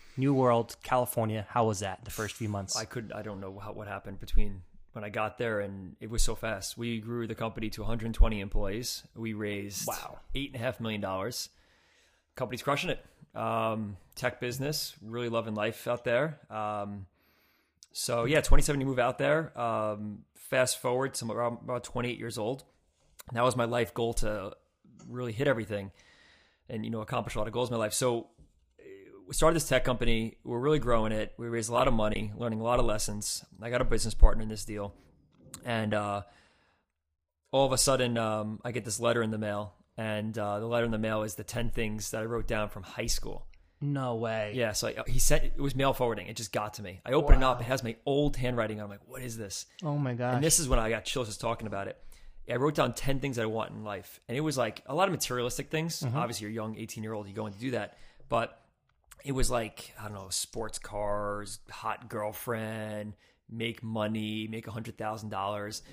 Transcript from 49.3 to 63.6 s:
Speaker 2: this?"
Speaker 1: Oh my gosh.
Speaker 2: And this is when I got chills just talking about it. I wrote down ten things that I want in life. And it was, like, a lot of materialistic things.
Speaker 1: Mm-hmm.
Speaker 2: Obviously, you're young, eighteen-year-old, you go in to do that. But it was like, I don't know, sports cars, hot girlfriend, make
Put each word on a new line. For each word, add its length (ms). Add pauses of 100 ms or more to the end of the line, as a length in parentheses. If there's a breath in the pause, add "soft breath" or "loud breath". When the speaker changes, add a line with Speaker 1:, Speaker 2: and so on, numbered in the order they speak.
Speaker 2:
this?" 280 (180)
Speaker 1:
Oh 140
my 160
gosh. 220
Speaker 2:
And 80
this 160
is 80
when 120
I 100
got 160
chills 220
just 140
talking 260
about 200
it. 100 (540 soft breath)
I 40
wrote 200
down 180
ten 260
things 180
that 60
I 20
want 260
in 120
life. 440
And 100
it 40
was, 160
like, 300
a 80
lot 120
of 60
materialistic 560
things. 320
Speaker 1:
Mm-hmm. 160
Speaker 2:
Obviously, 280
you're 80
young, 240
eighteen-year-old, 500
you 60
go 120
in 80
to 60
do 120
that. 260 (300 soft breath)
But 320 (640)
it 100
was 180
like, 480
I 40
don't 100
know, 160
sports 500
cars, 800 (100)
hot 400
girlfriend, 1040 (360 soft breath)
make 340